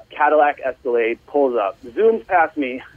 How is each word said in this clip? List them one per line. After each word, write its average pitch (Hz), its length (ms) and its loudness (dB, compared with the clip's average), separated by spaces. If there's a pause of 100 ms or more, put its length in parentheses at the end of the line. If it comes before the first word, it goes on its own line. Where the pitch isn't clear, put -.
Cadillac 147 520 2
Escalade 117 680 -2
pulls 139 280 0
up, 98 300 -4
zooms 208 420 0
past 165 300 0
me, 131 240 -6 (160)